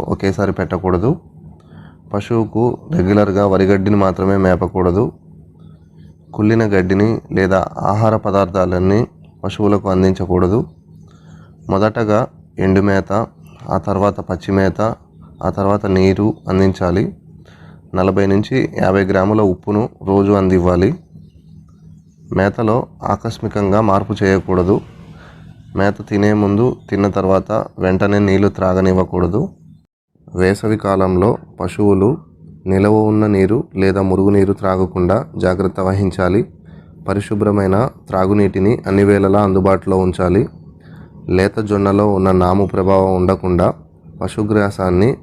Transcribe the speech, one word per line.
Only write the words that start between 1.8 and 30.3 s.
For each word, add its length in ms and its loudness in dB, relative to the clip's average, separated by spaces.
పశువుకు 540 -4
రెగ్యులర్గా 560 2
వరిగడ్డిని 520 2
మాత్రమే 380 0
మేపకూడదు. 680 0
కుళ్ళిన 320 2
గడ్డిని 420 2
లేదా 260 0
ఆహార 320 0
పదార్థాలన్నీ 800 0
పశువులకు 520 -2
అందించకూడదు. 680 0
మొదటగా 500 0
ఎండుమేత, 520 0
ఆ 80 -2
తర్వాత 420 -2
పచ్చిమేత, 600 -2
ఆ 80 -2
తర్వాత 360 -2
నీరు 400 2
అందించాలి. 560 0
నలభై 320 2
నుంచి 300 0
యాభై 300 2
గ్రాముల 420 2
ఉప్పును 360 -2
రోజు 300 2
అందివ్వాలి. 560 2
మేతలో 460 0
ఆకస్మికంగా 760 -2
మార్పు 320 0
చేయకూడదు. 600 0
మేత 320 -4
తినే 260 0
ముందు, 340 2
తిన్న 220 -2
తర్వాత 420 -2
వెంటనే 400 0
నీళ్లు 300 2
త్రాగనివ్వకూడదు. 920 0
వేసవి 520 -2